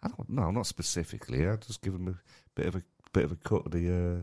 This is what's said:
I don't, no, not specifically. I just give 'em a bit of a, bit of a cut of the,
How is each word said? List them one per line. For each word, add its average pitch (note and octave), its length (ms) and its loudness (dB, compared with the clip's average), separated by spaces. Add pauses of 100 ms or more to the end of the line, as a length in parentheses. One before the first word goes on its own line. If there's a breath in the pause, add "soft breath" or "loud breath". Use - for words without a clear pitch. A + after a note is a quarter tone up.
I - 60 -2
don't, - 200 -8
no, G2 220 2
not A2 160 0
specifically. - 800 -2
I G#2+ 100 2
just A2 240 -10
give G2 120 -2
'em F2+ 140 -4
a F#2 80 -2 (400 soft breath)
bit - 120 0
of F2+ 80 -2
a, F2+ 80 -4 (300)
bit D2+ 120 6
of D2 60 0
a E2+ 40 -2
cut - 300 0
of - 60 -6
the, E2+ 200 2 (320)